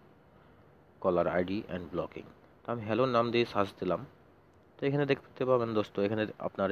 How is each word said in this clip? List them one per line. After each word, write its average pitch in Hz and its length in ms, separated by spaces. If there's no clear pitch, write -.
কলার 87 240
আইডি 92 200
and 90 180
blocking। 85 340
তো - 120
আমি 120 140
হ্যালোর 117 300
নাম 117 160
দিয়ে 120 200
সার্চ 101 160
দিলাম। 90 220
তো - 100
এখানে 143 240
দেখতে - 380
পাবেন 120 280
দোস্ত, - 180
এখানে 107 160
আপনার 98 240